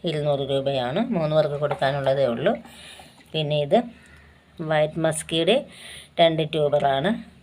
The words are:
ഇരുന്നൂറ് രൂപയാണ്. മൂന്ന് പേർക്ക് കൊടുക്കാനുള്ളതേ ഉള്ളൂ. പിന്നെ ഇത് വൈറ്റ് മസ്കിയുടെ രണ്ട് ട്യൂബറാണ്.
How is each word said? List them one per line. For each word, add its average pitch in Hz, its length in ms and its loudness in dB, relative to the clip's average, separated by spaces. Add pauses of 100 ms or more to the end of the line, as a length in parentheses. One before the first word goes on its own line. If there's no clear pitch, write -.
ഇരുന്നൂറ് 147 420 -2
രൂപയാണ്. 135 500 0 (140)
മൂന്ന് 156 220 0
പേർക്ക് 147 260 2
കൊടുക്കാനുള്ളതേ 139 680 0
ഉള്ളൂ. 151 200 0 (800)
പിന്നെ 151 320 -2
ഇത് 180 140 4 (920)
വൈറ്റ് 156 340 0
മസ്കിയുടെ 165 540 0 (640)
രണ്ട് 160 200 4 (120)
ട്യൂബറാണ്. 147 580 0 (320)